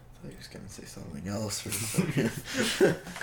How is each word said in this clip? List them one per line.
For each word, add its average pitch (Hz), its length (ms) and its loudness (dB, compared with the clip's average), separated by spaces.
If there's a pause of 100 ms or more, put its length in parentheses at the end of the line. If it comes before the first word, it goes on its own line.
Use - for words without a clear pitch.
(240)
I - 40 -12 (100)
was - 100 -14
gonna - 220 -14
say - 160 -12
something - 420 -8
else 104 340 -2
for 107 80 -6
a - 20 -2
second. 139 600 2 (500)
<laughs> - 160 8 (260)